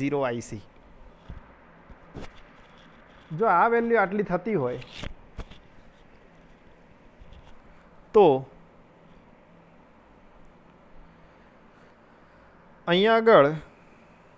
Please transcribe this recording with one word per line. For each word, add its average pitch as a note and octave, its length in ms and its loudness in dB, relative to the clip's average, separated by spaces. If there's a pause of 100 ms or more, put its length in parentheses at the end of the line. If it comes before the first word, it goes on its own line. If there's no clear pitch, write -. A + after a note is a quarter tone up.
ઝીરો C#3 260 -4
આઈ A#2+ 200 -8
સી. A2 140 -16 (2750)
જો A3+ 100 -2
આ F#3 240 2
વેલ્યુ A#3 280 0
આટલી G3 280 -4
થતી F3+ 260 -4
હોય B2+ 260 -4 (3250)
તો G#3 120 6 (4000)
અહીંયા G3 280 2
આગળ A3 340 6 (880)